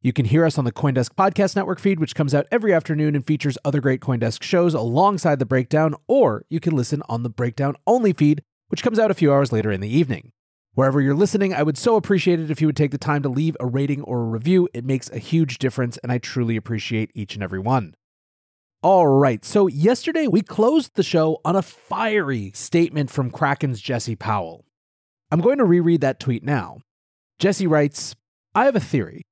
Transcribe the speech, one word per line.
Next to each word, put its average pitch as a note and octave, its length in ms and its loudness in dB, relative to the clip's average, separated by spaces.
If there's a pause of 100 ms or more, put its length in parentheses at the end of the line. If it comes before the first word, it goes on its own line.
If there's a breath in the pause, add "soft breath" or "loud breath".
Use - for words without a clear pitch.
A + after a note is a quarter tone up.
You B2+ 120 0
can C3+ 100 0
hear D3+ 220 4
us D3+ 100 0
on C#3 80 0
the A#2+ 80 -2
CoinDesk C3 380 0
Podcast F#3+ 440 0
Network F#3 240 -4
feed, G3 220 0
which - 140 -2
comes C#3+ 200 0
out C#3+ 160 0
every A3 220 2
afternoon D3+ 420 0
and C#3 120 -2
features D3 400 -2
other C#3+ 160 0
great C3 180 0
CoinDesk A#2 420 -2
shows F3 300 2
alongside D3 680 2
the C3 60 -2
Breakdown, D3 500 0 (120)
or A3 420 2
you D#3+ 100 -4
can D#3+ 160 -2
listen D3 320 -2
on A#2 160 -4
the B2 60 -6
Breakdown B2 480 -4 (100)
only A3 280 2
feed, D3+ 260 4 (280)
which - 140 -6
comes A3+ 160 0
out G#3+ 120 4
a F#3 40 0
few D3 160 2
hours C#3 220 2
later G#2+ 180 0
in F#2+ 120 -2
the A2 120 -6
evening. C3 380 0 (400)
Wherever C3+ 300 2
you're C#3 120 2
listening, F#3+ 380 0
I D3 100 -2
would D3+ 140 0
so A#3 200 2
appreciate F3 440 2
it D#3 100 -8
if D#3 120 -2
you D#3 40 2
would D3 120 0
take D3 140 2
the C#3 40 -6
time D3 280 -2
to C#3 40 -2
leave B2+ 320 -2
a B2+ 60 -4
rating C#3 340 -2
or A#2+ 220 -6
a - 20 -2
review. D3+ 480 2
It A#2+ 140 -8
makes C3+ 240 -4
a B2 80 -10
huge D#3 400 -2
difference, B2 400 -4
and - 120 -8
I B2 60 0
truly A#2 400 -4
appreciate A2 580 -4
each G#2+ 200 -10
and G2+ 80 -8
every F#2+ 160 -6
one. G#2+ 340 -2 (920)
All F#3 240 6
right, C3+ 380 4
so G3+ 220 2
yesterday B3 600 0
we A3 140 2
closed B3+ 540 0
the G3 80 0
show D#3+ 420 0
on F3 120 0
a F#3+ 40 2
fiery E3+ 960 -4
statement D3+ 560 -2
from B2+ 200 -4
Kraken's C#3 520 -4
Jesse A#2 340 -4
Powell. F#2 480 -6 (680)
I'm E3+ 120 2
going C4+ 160 4
to B3 80 4
reread E3+ 340 4
that C3+ 200 -2
tweet A#2+ 220 -2
now. C3 360 -4 (600)
Jesse F#3+ 280 0
writes, D3 500 0 (380)
"I A3+ 100 2
have B3+ 120 2
a F3 40 2
theory. - 520 -6